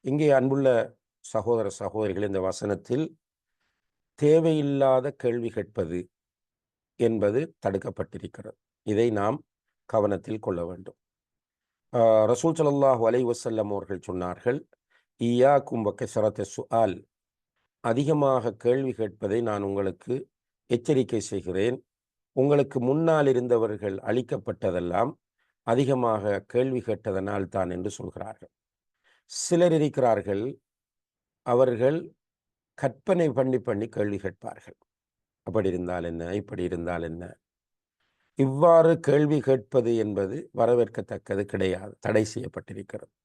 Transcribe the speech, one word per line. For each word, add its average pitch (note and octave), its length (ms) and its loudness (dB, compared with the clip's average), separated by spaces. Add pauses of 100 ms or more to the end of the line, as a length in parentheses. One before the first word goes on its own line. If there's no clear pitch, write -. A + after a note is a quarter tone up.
இங்கே D3 300 2
அன்புள்ள C3 640 2 (240)
சகோதர A2 480 -2
சகோதரிகள், G2 540 -4
இந்த G2 180 -2
வசனத்தில் G#2 800 -4 (960)
தேவையில்லாத C#3+ 960 4
கேள்வி A#2+ 400 -4
கேட்பது F2+ 600 -6 (880)
என்பது A2+ 600 0 (100)
தடுக்கப்பட்டிருக்கிறது. - 880 -8 (260)
இதை A2 280 2
நாம் G#2+ 340 -2 (400)
கவனத்தில் G2+ 540 -2
கொள்ள F2+ 260 -4
வேண்டும். F2+ 320 -14 (1000)
ஆ, B2 40 2 (260)
ரசூல் B2 320 2
ஸல்லல்லாஹு C#3 540 4
அலைஹி A#2+ 200 0
வஸல்லம் A2 400 -4
அவர்கள் G2 360 -6
சொன்னார்கள், F2+ 580 -4 (560)
"ஈயாக்கும் B2 640 2
வ G#2 100 0
கஸரத்த G#2+ 500 -2
சுஆல்", A2+ 600 -2 (760)
அதிகமாக C3 720 0
கேள்வி B2+ 360 0
கேட்பதை A2 520 -4
நான் G#2 200 -2
உங்களுக்கு G2 680 -4 (380)
எச்சரிக்கை A#2+ 540 0
செய்கிறேன். G2+ 680 -4 (460)
உங்களுக்கு C#3 480 2
முன்னால் D3+ 460 2
இருந்தவர்கள் A2+ 680 0
அளிக்கப்பட்டதெல்லாம் G2+ 1160 -2 (500)
அதிகமாக A#2 800 0
கேள்வி B2+ 400 -2
கேட்டதனால் G2+ 680 -4
தான் F#2 220 -4
என்று F2+ 200 -6
சொல்கிறார்கள். A2 600 -14 (760)
சிலர் E3+ 480 2
இருக்கிறார்கள், A#2+ 840 0 (840)
அவர்கள் B2+ 720 2 (600)
கற்பனை D#3+ 560 0
பண்ணி B2+ 280 0
பண்ணி G#2+ 300 -4
கேள்வி G#2 280 -4
கேட்பார்கள். - 600 -12 (640)
"அப்படி F#2+ 260 -2
இருந்தால் F2 360 -4
என்ன, E2+ 300 -8
இப்படி - 280 -8
இருந்தால் E2+ 400 -6
என்ன?" E2+ 360 -12 (960)
இவ்வாறு E3 680 6
கேள்வி D3 400 2
கேட்பது A#2 560 0
என்பது G#2 580 -4
வரவேற்கத்தக்கது A2 880 0
கிடையாது, F#2+ 560 -4
தடை G#2+ 340 -2
செய்யப்பட்டிருக்கிறது. - 800 -14 (120)